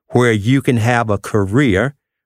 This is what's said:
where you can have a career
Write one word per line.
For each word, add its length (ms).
where 240
you 280
can 140
have 340
a 80
career 800